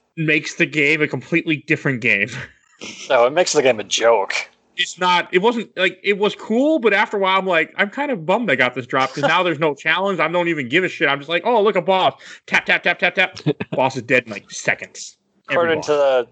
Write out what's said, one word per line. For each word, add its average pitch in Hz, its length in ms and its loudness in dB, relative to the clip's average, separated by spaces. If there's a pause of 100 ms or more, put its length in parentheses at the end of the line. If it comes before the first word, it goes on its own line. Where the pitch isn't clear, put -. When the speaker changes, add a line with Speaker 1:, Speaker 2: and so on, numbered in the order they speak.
(180)
Speaker 1:
makes 156 380 -2
the 170 100 0
game 147 360 0
a 151 60 0
completely 160 500 -4
different 135 440 -4
game. 104 320 0
<laughs> - 60 -10 (680)
Speaker 2:
No, 120 160 6
it 131 80 2
makes 180 200 2
the 147 100 2
game 120 160 2
a 101 40 -6
joke. 104 520 2 (400)
Speaker 1:
It's - 240 -6
not, 180 340 0
it 180 60 4
wasn't, 226 360 -2
like, 180 280 -2
it 196 160 -2
was 202 160 0
cool, 277 420 0
but 220 160 2
after 214 240 0
a - 20 0
while, 190 200 2
I'm 190 80 -4
like, 160 280 0
"I'm 202 140 0
kind 285 220 -6
of 175 120 -6
bummed 190 280 0
I 131 40 4
got 123 200 0
this 123 100 -8
drop, 135 260 0
'cause 147 120 -6
now 165 180 2
there's 170 160 0
no 151 160 0
challenge. 175 460 -2
I 156 80 2
don't 170 200 0
even 147 220 -4
give 175 140 2
a 165 40 -2
shit. 151 220 -2
I'm 143 80 0
just 143 100 -12
like, 170 160 -2
'Oh, 233 200 2
look, 202 120 2
a 180 60 0
boss.' 180 400 0 (240)
Tap, - 220 -2
tap, 180 160 0
tap, 175 160 0
tap, 175 160 0
tap. 185 240 -2 (160)
Speaker 3:
<laughs> - 160 -10
Speaker 1:
Boss 131 240 0
is 123 80 -8
dead 127 220 2
in, 110 60 -14
like, 98 200 -14
seconds." - 680 -6 (320)
Every 139 60 -2
Speaker 2:
According 165 240 0
Speaker 1:
boss. - 80 -10
Speaker 2:
to 147 60 0
the 135 380 2